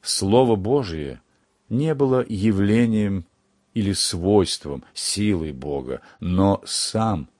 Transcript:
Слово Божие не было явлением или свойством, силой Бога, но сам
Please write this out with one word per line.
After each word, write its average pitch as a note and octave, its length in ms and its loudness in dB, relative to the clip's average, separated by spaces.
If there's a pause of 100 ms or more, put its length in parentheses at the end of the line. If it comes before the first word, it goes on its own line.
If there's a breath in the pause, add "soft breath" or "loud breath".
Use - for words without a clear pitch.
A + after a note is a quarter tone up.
Слово A2+ 540 2
Божие F2+ 640 -4 (460)
не D3 260 -2
было C3 340 2
явлением G#2 960 2 (480)
или G2+ 180 0
свойством, F2+ 1000 0
силой F#2+ 580 -2
Бога, C2 500 -8 (200 loud breath)
но F#2+ 440 2
сам A2 640 -4 (100)